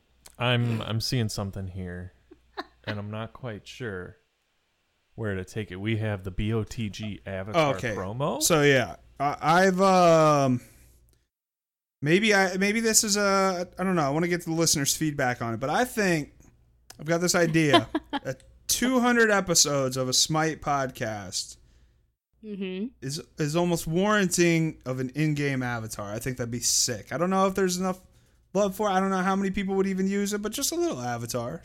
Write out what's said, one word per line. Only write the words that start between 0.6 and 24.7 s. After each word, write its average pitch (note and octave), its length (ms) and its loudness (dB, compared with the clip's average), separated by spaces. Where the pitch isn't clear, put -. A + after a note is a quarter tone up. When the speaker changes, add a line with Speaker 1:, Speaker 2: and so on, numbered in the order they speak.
Speaker 1:
I'm A2 200 -4
seeing A#2+ 280 -2
something G2 380 -8
here, F2+ 460 -10
and G#2 140 -6
I'm G#2 100 -10
not A2 240 -10
quite A2 340 -12
sure F#2+ 500 -10
where G#2+ 200 -4
to F#2 80 -4
take G#2 280 -8
it. F#2 60 -8
We G#2+ 200 -2
have G#2 260 -4
the F#2+ 80 -8
B G#2+ 220 -2
O A2+ 100 0
T G#2+ 260 -6
G G2+ 360 -10
Avatar G#2+ 500 -2
Speaker 2:
Okay. A2 200 -4
Speaker 1:
promo. B2+ 460 -4
Speaker 2:
So, E3 200 4
yeah, C3 360 4
I, C#3+ 220 -2
I've, F3+ 400 4
um, D#3 800 6
maybe G#3 340 4
I, F#3+ 220 4
maybe G#3 240 2
this A3 220 4
is G#3 140 0
a, F#3+ 500 2
I F#3 40 -2
don't F#3 120 2
know. E3 100 4
I C3+ 40 0
wanna E3 180 0
get E3+ 180 -2
the E3 60 -4
listeners' D#3+ 440 2
feedback C#3+ 460 -2
on A#2 140 -4
it, G#2+ 40 -8
but C3+ 120 -2
I G#3+ 140 2
think F3+ 480 -2
I've D3 80 -10
got E3+ 140 2
this F3 140 0
idea. D#3+ 580 4
Speaker 3:
<laughs> - 200 -6
Speaker 2:
A C3+ 220 -6
two B3+ 320 2
hundred A#3 320 4
episodes D3 680 2
of C3 100 -2
a B2+ 60 -4
Smite D#3 480 0
podcast B2 960 -6
Speaker 3:
Mm-hmm. G3 440 -8
Speaker 2:
is, C#3+ 160 -8
is D3+ 180 -4
almost E3+ 300 0
warranting F3 1040 2